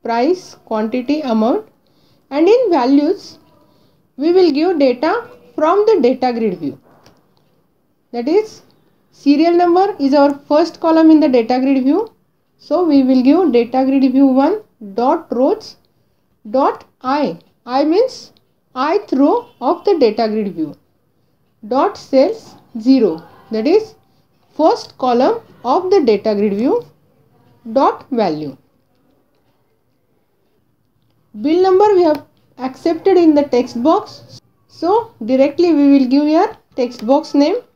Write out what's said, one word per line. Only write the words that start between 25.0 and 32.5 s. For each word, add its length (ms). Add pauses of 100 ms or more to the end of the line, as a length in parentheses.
of 260
the 100
data 320
grid 200
view. 320 (880)
Dot 360
value. 460 (2750)
Bill 200
number 340
we 80
have 220 (320)